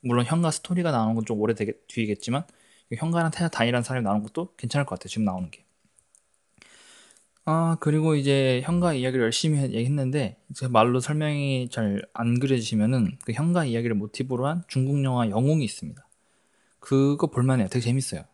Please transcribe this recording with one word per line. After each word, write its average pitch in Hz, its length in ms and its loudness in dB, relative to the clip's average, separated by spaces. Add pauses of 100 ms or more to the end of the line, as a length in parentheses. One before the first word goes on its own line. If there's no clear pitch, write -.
물론 120 240 2
현가 160 260 0
스토리가 175 400 -2
나오는 113 240 2
건 113 120 -2
좀 110 140 -2
오래 110 140 2
되게, 104 180 -4 (160)
뒤이겠지만 117 560 -4 (520)
현가랑 165 360 0
태자단이라는 123 500 0
사람이 127 220 -4
나오는 104 180 2
것도 160 340 -8
괜찮을 139 300 -2
것 92 120 -8
같아요. - 120 -14
지금 110 140 -2
나오는 92 260 -2
게. - 140 -20 (1800)
아, 165 360 2
그리고 156 340 2
이제 135 500 2
현가 175 300 2
이야기를 127 300 0
열심히 147 340 2
해-, 139 140 0
얘기했는데 131 640 -2 (180)
제 127 140 -6
말로 120 320 4
설명이 143 680 -2
잘 104 320 -2 (180)
안 120 180 2
그려지시면은 120 840 2
그 117 80 -4
현가 165 320 0
이야기를 117 320 -2
모티브로 127 500 -2
한 170 220 -2
중국 139 360 0
영화 123 240 2
영웅이 135 360 2
있습니다. - 420 -10 (720)
그거 139 480 2
볼만해요. 123 400 2
되게 123 140 -2
재밌어요. 120 400 -2 (120)